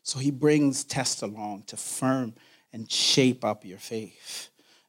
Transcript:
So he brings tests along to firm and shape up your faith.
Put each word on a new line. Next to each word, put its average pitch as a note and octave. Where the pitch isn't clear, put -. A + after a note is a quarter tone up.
So -
he C#3
brings C#3+
tests -
along G#2+
to A2+
firm C3
and A2+
shape B2+
up G#2+
your F#2
faith. -